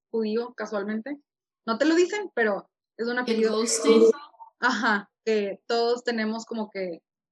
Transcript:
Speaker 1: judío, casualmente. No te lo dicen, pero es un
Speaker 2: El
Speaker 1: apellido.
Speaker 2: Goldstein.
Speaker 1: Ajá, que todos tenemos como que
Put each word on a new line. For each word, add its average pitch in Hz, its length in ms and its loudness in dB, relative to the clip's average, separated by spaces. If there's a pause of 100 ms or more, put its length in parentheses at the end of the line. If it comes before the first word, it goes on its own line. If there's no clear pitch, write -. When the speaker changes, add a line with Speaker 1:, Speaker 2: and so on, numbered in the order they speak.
(100)
Speaker 1:
judío, 226 460 -4
casualmente. 220 640 -6 (480)
No 226 100 -2
te 269 80 0
lo 320 100 4
dicen, 359 400 0
pero 214 360 -2 (260)
es 226 100 -6
un 240 60 -4
Speaker 2:
El 247 60 -4
Speaker 1:
apellido. 220 340 0
Speaker 2:
Goldstein. 226 500 4 (580)
Speaker 1:
Ajá, 220 500 0 (160)
que 208 400 -2
todos 233 380 0
tenemos 220 420 -4
como 214 240 -6
que 185 320 -8 (300)